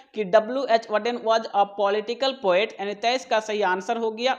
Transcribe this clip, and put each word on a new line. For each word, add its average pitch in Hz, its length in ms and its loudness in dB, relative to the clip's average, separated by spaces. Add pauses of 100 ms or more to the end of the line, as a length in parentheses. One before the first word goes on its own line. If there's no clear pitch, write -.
(160)
कि 214 120 -2
डब्ल्यू 220 400 4
एच 226 240 2
वर्डन 226 340 -2
was 226 280 2
a 202 120 4 (100)
political 220 640 -2
poet, 190 420 0
यानी 202 160 -6
तेईस 233 280 -2
का 220 160 0
सही 214 240 -4
आंसर 190 320 -2
हो 226 160 -2
गया 233 260 -2